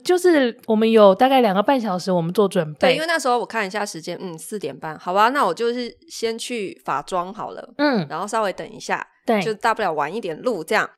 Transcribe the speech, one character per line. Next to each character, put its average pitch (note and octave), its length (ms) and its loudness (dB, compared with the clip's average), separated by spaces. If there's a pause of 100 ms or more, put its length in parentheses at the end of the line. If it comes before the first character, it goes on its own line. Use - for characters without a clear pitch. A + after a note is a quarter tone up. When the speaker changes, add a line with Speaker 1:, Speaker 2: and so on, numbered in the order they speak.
Speaker 1:
就 F4+ 140 2
是， D4 480 4
我 A3 100 0
们 A3+ 140 4
有 G#3 240 10
大 B3+ 140 4
概 C4+ 140 4
两 G3+ 120 4
个 G3 80 2
半 C4+ 180 2
小 G#3 160 -4
时 F#3 160 -4
我 F3+ 80 2
们 E3 140 -2
做 G3+ 140 4
准 D#3+ 260 -2
备。 - 140 0
Speaker 2:
对， F3+ 80 4
因 D4 40 -2
为 D#4+ 60 -4
那 E4 140 0
时 C#4 80 -4
候 B3 100 2
我 A3+ 80 -4
看 A3 220 -4
一 - 20 -8
下 G#3 160 -4
时 E3 160 -10
间， F3 180 -10
嗯， F3 160 -10
四 G3+ 220 -12
点 C#3 180 -8
半， D#3 220 -12
好 F3+ 160 -6
吧， G#3+ 160 4
那 C4+ 160 0
我 - 80 0
就 A#3 180 -4
是 A#3+ 240 -8 (140)
先 A3+ 260 -6
去 A3+ 480 -8
法 C#3+ 200 -4
妆 F#3 280 -6
好 C3+ 200 -12
了。 - 260 -16
Speaker 1:
嗯。 B3+ 320 0
Speaker 2:
然 D#3 100 -8
后 G3+ 80 -8
稍 A3+ 140 -2
微 G3 100 -2
等 F3 160 -10
一 - 120 -18
下， - 260 -6 (220)
Speaker 1:
对。 A3 160 0
Speaker 2:
就 A3 100 -4
大 A3 220 -2
不 A3 80 -4
了 E3+ 100 0
晚 D3 180 -2
一 A3 80 -8
点 E3 220 -8
录 G3 220 -4
这 A3 100 -6
样。 F#3 240 0